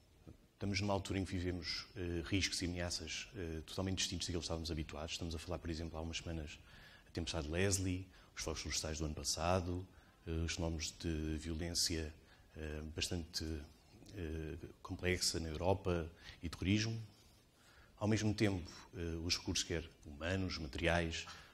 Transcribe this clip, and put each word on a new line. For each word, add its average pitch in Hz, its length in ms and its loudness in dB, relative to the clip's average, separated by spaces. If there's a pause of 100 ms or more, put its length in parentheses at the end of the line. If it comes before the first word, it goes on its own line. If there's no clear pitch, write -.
(540)
Estamos 98 260 0
numa 101 120 2
altura 95 260 2
em 95 60 2
que - 80 -4
vivemos, 87 640 -2
eh, 85 300 0
riscos - 360 2
e 90 40 0
ameaças, 87 680 -2
eh, 80 320 -4
totalmente 95 320 0
distintos - 300 0
daqueles 87 140 0
que - 40 -4
estávamos 82 240 -2
habituados. 78 440 -4
Estamos 82 200 -4
a 82 60 -4
falar, 87 180 -4
por 85 100 -6
exemplo, 80 300 -4
há - 20 -4
umas 82 180 -4
semanas, 82 420 -6 (480)
a - 20 -20
tempestade 80 380 -2
Leslie, 92 580 2 (320)
os - 60 -4
fogos 80 160 -2
florestais 80 380 -2
do 80 60 0
ano 76 100 0
passado, 87 720 2 (400)
eh, 85 40 -6
os 80 240 0
fenómenos 82 440 -2
de 78 400 0
violência, 80 760 0 (420)
eh, 78 260 -4 (120)
bastante, 82 500 -2 (720)
eh, 80 400 -4 (240)
complexa 90 600 2
na 82 80 -2
Europa 85 640 4 (320)
e 87 60 -2
terrorismo. 107 520 4 (960)
Ao 107 100 0
mesmo 107 260 6
tempo, 98 380 2 (260)
eh, 90 40 -4 (240)
os 87 120 2
recursos, - 280 0
quer 82 200 0 (220)
humanos, 82 520 0
materiais, 82 680 2 (280)